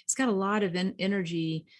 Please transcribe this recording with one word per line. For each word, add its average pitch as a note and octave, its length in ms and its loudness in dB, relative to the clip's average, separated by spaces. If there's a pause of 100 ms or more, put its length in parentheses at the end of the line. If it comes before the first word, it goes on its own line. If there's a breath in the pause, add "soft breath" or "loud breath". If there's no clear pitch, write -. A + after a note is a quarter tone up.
It's - 100 -4
got C4 160 2
a - 20 2
lot G3 300 2
of F3+ 140 0
en-, F#3 240 0
energy E3 680 -2 (140 soft breath)